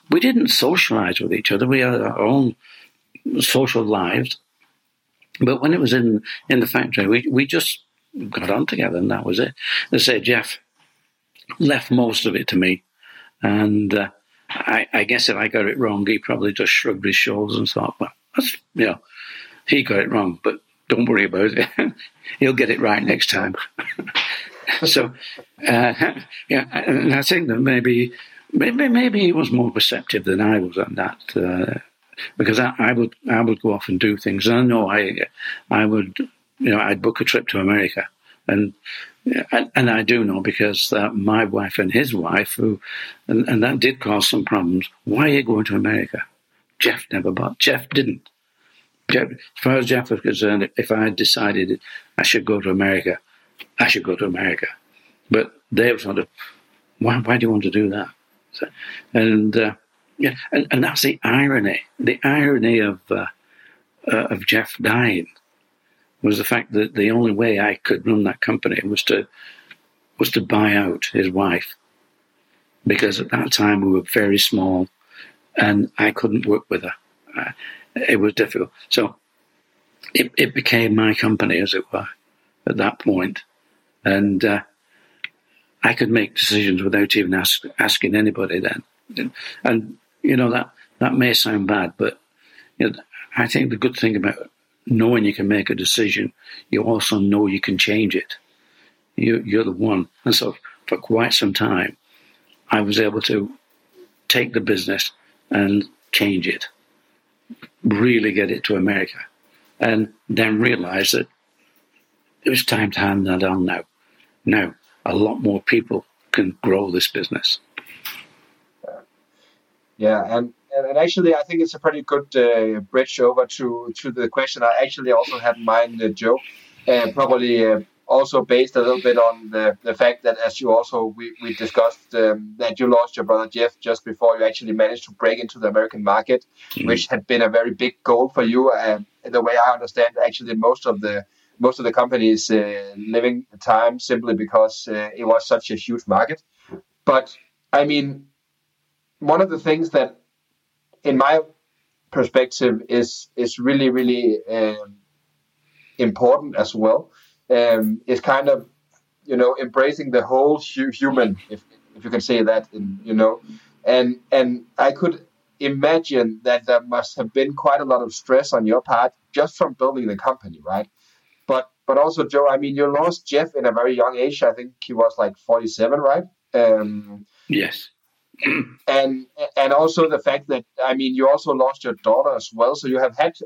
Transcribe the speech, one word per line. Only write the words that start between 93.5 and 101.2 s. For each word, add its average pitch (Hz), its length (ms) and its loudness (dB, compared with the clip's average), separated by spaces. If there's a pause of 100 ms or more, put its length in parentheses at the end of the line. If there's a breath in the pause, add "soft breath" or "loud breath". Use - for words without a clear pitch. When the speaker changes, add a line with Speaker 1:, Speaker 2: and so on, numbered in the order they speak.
Speaker 1:
the 110 80 -6
good 123 180 -2
thing 113 200 0
about 101 340 -4 (380)
knowing 113 380 2
you 101 80 0
can 98 140 -4
make 101 220 0
a - 60 -2
decision, 98 560 -2 (380 loud breath)
you 104 140 0
also 110 360 0
know 101 280 2
you 95 120 -2
can 95 180 -2
change 104 380 0
it. - 220 -6 (800 soft breath)
You, 113 300 0
you're 107 180 2
the 101 80 -2
one. 95 380 -2 (140)
And - 120 2
so 110 200 -2 (320 loud breath)
for 92 100 0
quite 117 360 0